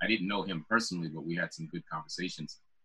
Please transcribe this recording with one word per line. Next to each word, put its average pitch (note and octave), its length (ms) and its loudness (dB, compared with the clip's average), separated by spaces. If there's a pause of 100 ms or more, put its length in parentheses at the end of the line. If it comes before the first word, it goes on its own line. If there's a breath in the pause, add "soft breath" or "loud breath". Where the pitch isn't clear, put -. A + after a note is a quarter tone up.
I F#2 40 2
didn't G#2 220 4
know G2+ 140 2
him F2+ 260 -2
personally, F#2 400 4
but D#2 160 -6
we E2 100 0
had - 180 0
some D#2+ 140 -8
good E2+ 200 -6
conversations - 760 -6 (240)